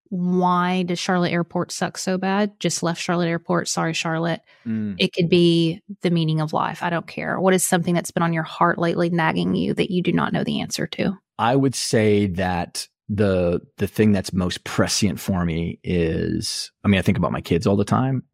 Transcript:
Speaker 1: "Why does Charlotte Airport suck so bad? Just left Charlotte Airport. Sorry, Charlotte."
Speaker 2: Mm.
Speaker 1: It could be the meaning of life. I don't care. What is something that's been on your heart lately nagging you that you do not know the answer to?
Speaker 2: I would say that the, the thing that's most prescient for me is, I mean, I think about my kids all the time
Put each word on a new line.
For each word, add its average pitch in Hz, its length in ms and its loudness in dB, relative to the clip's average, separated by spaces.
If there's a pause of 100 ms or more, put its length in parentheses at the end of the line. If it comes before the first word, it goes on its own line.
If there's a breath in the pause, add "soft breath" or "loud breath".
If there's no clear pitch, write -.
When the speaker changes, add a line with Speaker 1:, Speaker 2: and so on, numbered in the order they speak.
Speaker 1:
"Why 180 760 2
does 175 140 -2
Charlotte 180 340 0
Airport 170 400 -2
suck - 260 -6
so 185 200 -2
bad? 196 420 -2
Just - 220 -2
left 175 180 -2
Charlotte 175 280 0
Airport. 170 400 -2
Sorry, 165 240 -2
Charlotte." 165 480 -2 (260 soft breath)
Speaker 2:
Mm. 208 320 -4
Speaker 1:
It 185 140 2
could 175 160 0
be 170 540 4 (200)
the 180 80 0
meaning 160 300 0
of 156 120 -2
life. - 300 -2
I 170 80 -4
don't 170 160 -4
care. - 340 -6
What 185 140 4
is 185 100 2
something 175 300 0
that's 170 160 -2
been 175 120 -2
on 170 100 2
your 165 120 -2
heart - 340 0
lately 170 320 0
nagging 175 440 0
you 202 200 0
that - 160 -2
you 180 120 0
do 175 100 0
not - 200 0
know - 120 -2
the - 160 -2
answer - 280 -6
to? - 300 -4 (200)
Speaker 2:
I 117 180 2
would 135 180 2
say 104 540 2
that 90 600 -4 (200)
the, 95 520 2 (160)
the 101 100 -2
thing 107 260 4
that's 92 200 -2
most 90 320 -2
prescient - 560 0
for 90 240 -2
me 85 400 -2
is, 82 880 -2 (120)
I 101 40 2
mean, 98 100 4
I 90 40 2
think 95 160 2
about 73 140 0
my 76 80 -4
kids - 260 0
all 101 100 4
the 101 80 0
time 127 500 0